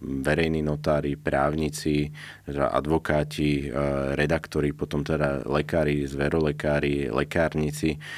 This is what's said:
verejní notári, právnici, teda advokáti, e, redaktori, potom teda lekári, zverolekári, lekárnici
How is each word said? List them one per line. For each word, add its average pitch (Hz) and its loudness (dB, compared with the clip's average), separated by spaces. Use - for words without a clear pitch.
verejní 76 0
notári, 73 0
právnici, 73 0
teda 69 0
advokáti, 76 0
e, 64 -2
redaktori, 73 0
potom 73 -4
teda 73 0
lekári, 73 2
zverolekári, 73 0
lekárnici 78 0